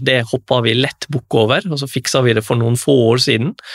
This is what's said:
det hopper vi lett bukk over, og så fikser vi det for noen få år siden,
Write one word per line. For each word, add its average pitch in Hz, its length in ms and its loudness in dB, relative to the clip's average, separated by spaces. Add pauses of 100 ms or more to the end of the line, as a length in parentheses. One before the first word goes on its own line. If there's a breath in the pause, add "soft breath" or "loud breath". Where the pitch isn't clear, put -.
det 131 300 2
hopper 123 320 0
vi 113 100 2
lett 131 380 -4
bukk - 260 -4
over, 123 320 2
og 147 80 -4
så 135 80 -6
fikser 131 400 -2
vi 117 80 4
det 110 80 0
for - 160 -2
noen 117 180 0
få 139 200 2 (160)
år 127 100 2
siden, 127 300 0 (220 loud breath)